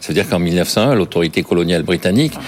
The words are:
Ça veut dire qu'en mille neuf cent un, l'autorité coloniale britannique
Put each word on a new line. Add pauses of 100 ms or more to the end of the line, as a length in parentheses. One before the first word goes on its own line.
Ça
veut
dire
qu'en
mille
neuf
cent
un,
l'autorité
coloniale
britannique (160)